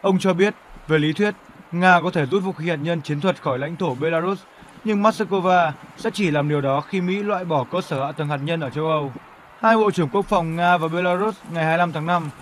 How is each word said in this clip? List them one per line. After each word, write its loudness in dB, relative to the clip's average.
Ông 2
cho 2
biết, 2
về 4
lý 2
thuyết, 0
Nga 6
có -2
thể 0
rút 0
vũ -2
khí -4
hạt 0
nhân -2
chiến -4
thuật 0
khỏi -2
lãnh -6
thổ -2
Belarus, -2
nhưng 0
Moscow 2
sẽ -4
chỉ 0
làm 0
điều 0
đó 0
khi -4
Mỹ -2
loại -4
bỏ 0
cơ -4
sở -4
hạ -6
tầng -6
hạt -4
nhân -2
ở -6
châu -4
Âu. -2
Hai 4
bộ 4
trưởng 0
quốc 0
phòng 0
Nga 4
và -2
Belarus 0
ngày -2
hai 2
mươi 2
lăm 2
tháng -6
năm 0